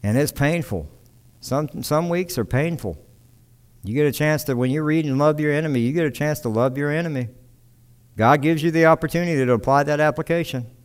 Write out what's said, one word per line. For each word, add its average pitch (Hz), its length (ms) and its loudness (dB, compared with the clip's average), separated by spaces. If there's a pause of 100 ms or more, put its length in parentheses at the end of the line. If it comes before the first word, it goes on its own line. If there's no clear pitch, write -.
And 104 140 0
it's 143 160 2
painful. 143 560 -2 (520)
Some, 143 420 -4
some 160 260 0
weeks 175 300 -4
are 110 60 0
painful. 127 520 -4 (880)
You 101 100 -6
get 147 120 2
a 139 60 0
chance 151 320 0
to, 131 100 -2
when 123 160 0
you 151 120 -2
read 156 240 0
and 135 120 0
love 151 220 2
your 151 120 0
enemy, 147 280 0
you 120 120 0
get 165 140 0
a 139 40 0
chance 147 300 -4
to 123 80 -4
love 127 300 0
your 147 120 -2
enemy. 151 380 -4 (880)
God 127 260 4
gives 156 200 2
you 165 80 0
the 160 160 4
opportunity 160 580 2
to 123 80 4
apply 135 320 2
that 147 160 0
application. 151 680 -2 (180)